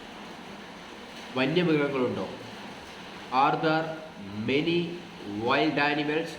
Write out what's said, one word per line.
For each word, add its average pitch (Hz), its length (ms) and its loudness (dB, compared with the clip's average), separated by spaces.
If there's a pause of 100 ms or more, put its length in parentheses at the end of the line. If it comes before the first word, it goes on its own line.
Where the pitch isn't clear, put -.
(1400)
വന്യമൃഗങ്ങളുണ്ടോ? 139 920 4 (1160)
"Are 156 120 6 (100)
there 160 220 4 (640)
many 165 280 4 (680)
wild 143 300 4 (120)
animals 151 480 0